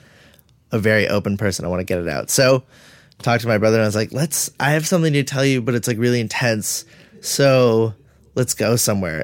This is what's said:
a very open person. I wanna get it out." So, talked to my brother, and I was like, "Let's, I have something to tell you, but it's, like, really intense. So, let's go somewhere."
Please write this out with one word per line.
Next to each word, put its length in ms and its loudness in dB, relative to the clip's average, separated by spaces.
a 80 -2
very 300 2
open 280 -2
person. 280 -4
I 40 -6
wanna 140 -4
get 160 -4
it 80 -6
out." 240 -6
So, 320 2
talked 200 0
to 60 -6
my 100 4
brother, 200 4
and 40 2
I 60 2
was 80 -2
like, 160 -4
"Let's, 380 -4
I 140 0
have 120 -2
something 280 0
to 100 0
tell 200 -2
you, 180 2
but 120 -2
it's, 140 -2
like, 100 -2
really 220 2
intense. 640 -2
So, 720 2
let's 180 -2
go 220 0
somewhere." 480 -2